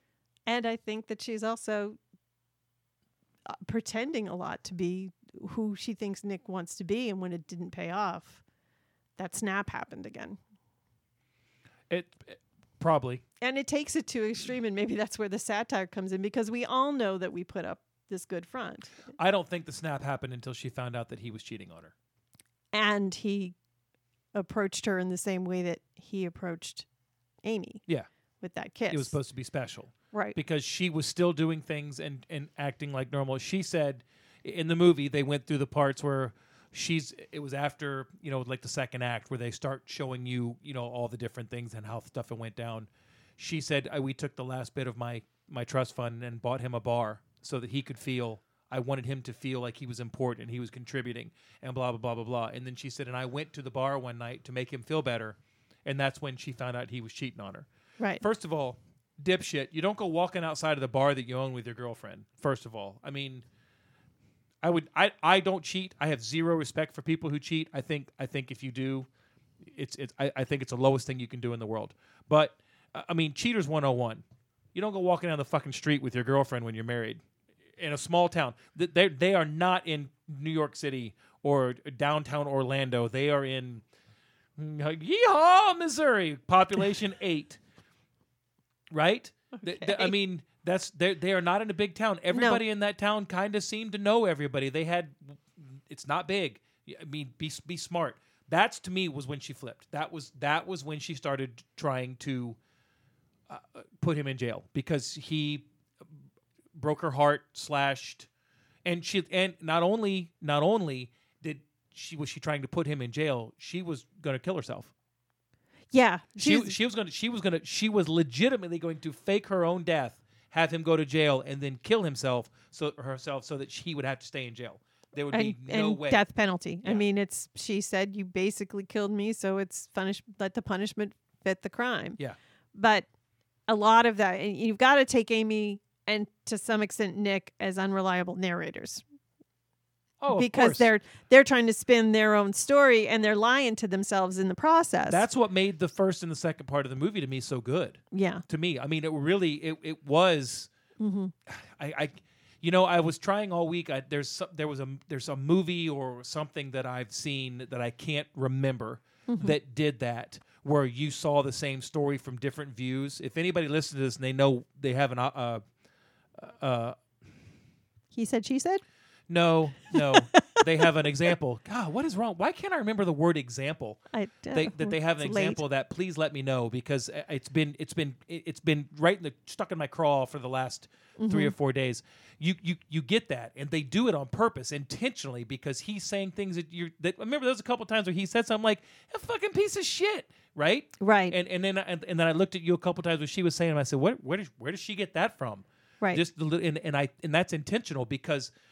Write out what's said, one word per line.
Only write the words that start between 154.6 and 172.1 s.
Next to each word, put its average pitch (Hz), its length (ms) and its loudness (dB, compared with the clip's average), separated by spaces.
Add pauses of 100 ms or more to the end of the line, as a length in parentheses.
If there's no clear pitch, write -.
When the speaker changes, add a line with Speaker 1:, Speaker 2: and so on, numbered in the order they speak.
Speaker 2:
was 139 120 -6
a, 135 80 -6 (200)
there's 139 220 -6
a 143 60 -4
movie 165 540 2
or 127 340 -6
something 147 480 -6
that 131 140 -4
I've 127 260 -6
seen 131 600 -6
that 131 100 -4
I 143 80 -2
can't 151 460 -4
remember 131 640 0 (280)
Speaker 1:
Mm-hmm. 214 200 0
Speaker 2:
that 143 280 0
did 147 240 0
that, 120 400 -6 (240)
where 143 200 4
you 131 280 -2
saw 143 320 2
the 135 80 -4
same 135 300 -4
story 143 360 -2
from 127 200 -10
different 135 380 -6
views. 131 480 -4
If 135 140 -8
anybody 170 300 0
listens 151 320 0
to 135 40 0
this 127 140 0
and 131 60 -8
they 131 100 -2
know 135 320 4 (140)
they 135 140 0
have 131 180 2
an, 123 80 -4
uh, 123 400 -2 (1040)
uh, 120 320 0 (1160)
Speaker 1:
He 226 160 -4
said, 220 200 0
she 269 140 2
said? 381 200 2 (500)
Speaker 2:
No, 165 420 6 (220)
no. 143 260 6
Speaker 1:
<laughs> - 40 10 (400)
Speaker 2:
They 160 140 4
have 160 180 6
an 147 120 4
example. 147 560 2
God, 202 280 -4
what 254 140 0
is 254 100 -4